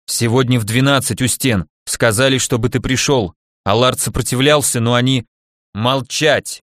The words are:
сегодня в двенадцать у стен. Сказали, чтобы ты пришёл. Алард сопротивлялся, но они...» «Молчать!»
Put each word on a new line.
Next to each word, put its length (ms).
сегодня 540
в 40
двенадцать 580
у 60
стен. 400
Сказали, 520
чтобы 320
ты 100
пришёл. 540
Алард 340
сопротивлялся, 800
но 140
они...» 320
«Молчать!» 920